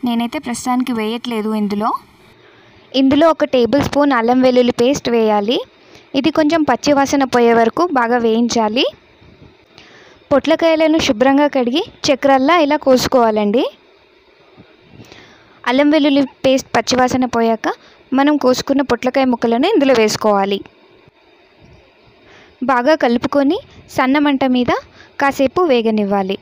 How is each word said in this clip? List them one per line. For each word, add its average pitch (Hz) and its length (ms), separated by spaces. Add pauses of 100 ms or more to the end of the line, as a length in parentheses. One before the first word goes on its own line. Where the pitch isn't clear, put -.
నేనైతే 233 340
ప్రస్తుతానికి 254 520
వేయట్లేదు 220 600
ఇందులో. 208 400 (1000)
ఇందులో 269 340
ఒక 302 140
table 262 400
spoon 285 280
అల్లం 247 300
వెల్లుల్లి 247 300
paste 254 380
వేయాలి. 220 520 (540)
ఇది 277 160
కొంచెం 311 320
పచ్చివాసన 277 600
పోయే 240 300
వరకు 233 380
బాగా 247 260
వేయించాలి. 226 680 (1500)
పొట్లకాయలను 311 680
శుభ్రంగా 269 500
కడిగి 269 360 (220)
చక్రాల్లా 269 600
ఇలా 294 120
కోసుకోవాలండి. 233 880 (2000)
అల్లం 269 220
వెల్లుల్లి 285 360 (200)
పేస్ట్ 262 220 (100)
పచ్చివాసన 254 480
పోయాక 233 480 (400)
మనం 285 240
కోసుకున్న 269 440
పొట్లకాయ 254 440
ముక్కలను 240 420
ఇందులో 285 300
వేసుకోవాలి. 208 640 (2000)
బాగా 254 320
కలుపుకొని 277 640 (300)
సన్న 269 300
మంట 285 260
మీద 254 260 (480)
కాసేపు 277 420
వేగనివ్వాలి. 214 800